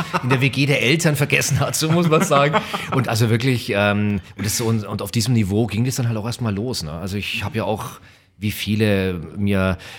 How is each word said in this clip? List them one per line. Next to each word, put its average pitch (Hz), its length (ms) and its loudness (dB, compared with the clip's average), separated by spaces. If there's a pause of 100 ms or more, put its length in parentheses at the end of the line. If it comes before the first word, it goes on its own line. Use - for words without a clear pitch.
<laughs> - 160 -4
in 123 60 -2
der 127 140 2
W 139 80 4
G 139 160 0
der 135 160 2
Eltern 147 340 2
vergessen 139 420 0
hat, 127 160 0
so 160 160 0
muss 170 200 4
man 156 120 4
sagen. 147 320 4 (400)
Und 120 140 0
also 113 220 2
wirklich, 120 440 0
ähm, 101 460 2 (160)
und 101 100 -6
das 113 120 -2
so, 117 80 -2
und, 113 180 0
und 101 180 -6
auf 101 80 -8
diesem 120 240 0
Niveau 107 320 2
ging 104 200 0
das 127 100 -2
dann 127 100 0
halt 113 120 -2
auch 104 80 -6
erstmal 117 280 -4
los, 110 300 -4
ne? 76 80 -8
Also 90 240 -6
ich 98 260 -6
hab 101 140 -6
ja 107 80 -2
auch, 107 200 -2 (540)
wie 104 140 -2
viele, 101 600 0 (240)
mir 95 400 2 (200)